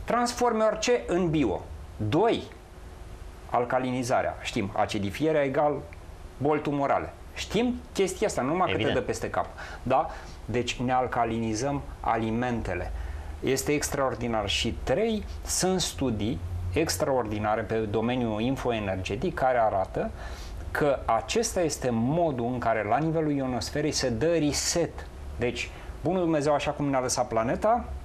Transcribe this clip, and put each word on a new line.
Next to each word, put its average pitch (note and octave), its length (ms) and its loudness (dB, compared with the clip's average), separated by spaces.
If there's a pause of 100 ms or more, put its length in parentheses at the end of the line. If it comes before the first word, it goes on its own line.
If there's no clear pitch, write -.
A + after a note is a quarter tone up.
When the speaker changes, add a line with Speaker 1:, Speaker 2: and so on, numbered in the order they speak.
Speaker 1:
transformi A#3+ 580 2
orice A3 460 2
în F3+ 220 2
bio. B2 320 2 (360)
Doi, E3 460 4 (1040)
alcalinizarea. B2 920 0
Știm, G2+ 320 -2
acidifierea A2+ 680 2
egal C#3+ 320 2 (640)
boli D3 240 2
tumorale. C#3 520 0 (200)
Știm A#3+ 420 0 (180)
chestia F#3+ 340 0
asta, - 140 0
nu B2+ 60 0
numai F3 180 2
că F#2+ 100 2
te G#2+ 60 2
Speaker 2:
Evident. A2+ 140 2
Speaker 1:
dă B2+ 60 2
peste G#2+ 280 -4
cap. F2+ 160 0 (380)
Da? C3+ 260 2 (360)
Deci A#2+ 300 0
ne B2+ 160 -2
alcalinizăm A#2 920 0 (180)
alimentele. A2+ 920 0 (480)
Este C3 320 2
extraordinar. A#2+ 760 0
Și - 340 0
trei, G#3 400 2 (220)
sunt F#3 360 2
studii A#2 580 0 (340)
extraordinare A2+ 880 2
pe A2 160 -2
domeniul A2 640 0
infoenergetic A2+ 920 0
care C3 240 2
arată A#2 540 2 (600)
că C#3+ 340 2
acesta F#3 560 0
este C#3+ 300 0
modul B2+ 540 2
în B2 140 -2
care A2 240 2
la A2 140 2
nivelul D#3 340 2
ionosferei C#3 600 0
se C3 180 0
dă C3 300 2
reset. - 680 0 (300)
Deci, - 320 -2 (340)
bunul F3+ 180 2
Dumnezeu, D3+ 320 4
așa C#3+ 180 2
cum D3 180 -2
ne-a C3+ 100 4
lăsat B2+ 280 0
planeta F#3 580 2 (200)